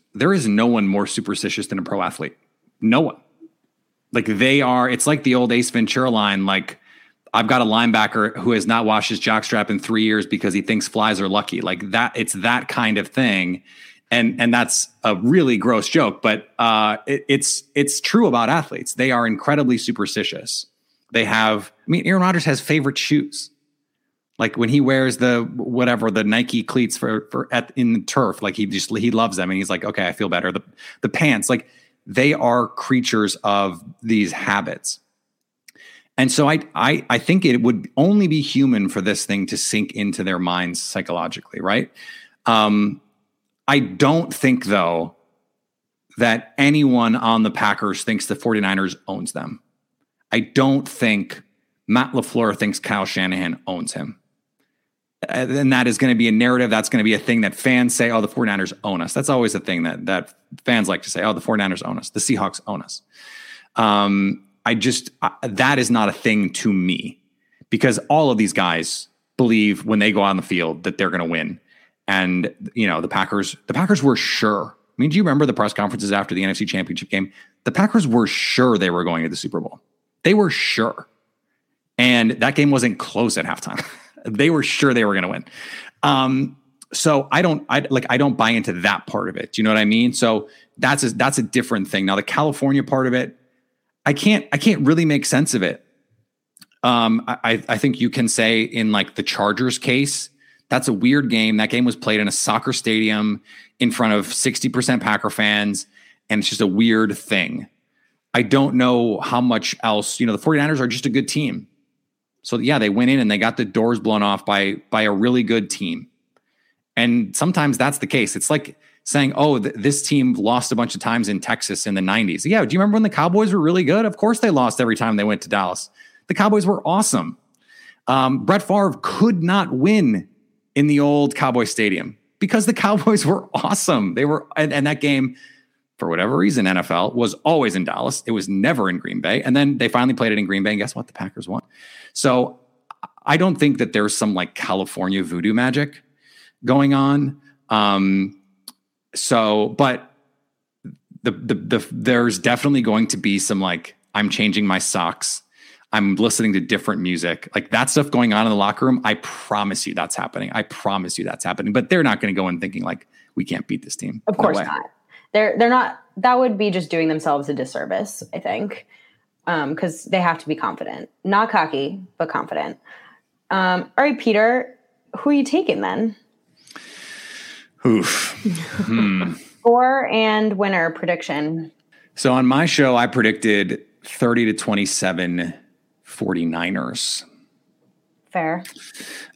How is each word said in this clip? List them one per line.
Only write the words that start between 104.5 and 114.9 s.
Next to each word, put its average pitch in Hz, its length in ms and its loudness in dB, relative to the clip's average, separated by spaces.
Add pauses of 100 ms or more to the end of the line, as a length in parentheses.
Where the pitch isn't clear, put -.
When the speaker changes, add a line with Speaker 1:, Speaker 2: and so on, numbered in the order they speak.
Speaker 1:
percent 123 340 0
Packer 107 280 -2
fans, 104 580 -2 (420)
and 107 100 0
it's 104 100 -2
just - 100 -4
a 107 80 2
weird 110 500 0
thing. - 520 -4 (640)
I 120 80 2
don't 139 340 2
know 120 460 2
how 123 180 -2
much 120 420 0
else, 107 380 -2
you 120 60 0
know, 113 80 0
the 101 60 -4
forty-niners 151 420 0
are 123 60 0
just 123 180 -4
a 143 40 -2
good 127 200 0
team. 127 380 -4 (760)
So, - 160 -4
yeah, 127 220 2
they 104 100 2
went 120 220 2
in 139 80 4
and 110 100 2
they 104 80 2
got 110 200 0
the 117 80 0
doors 113 340 0
blown 107 240 0
off 101 220 -2
by, 98 300 2 (140)
by 110 140 0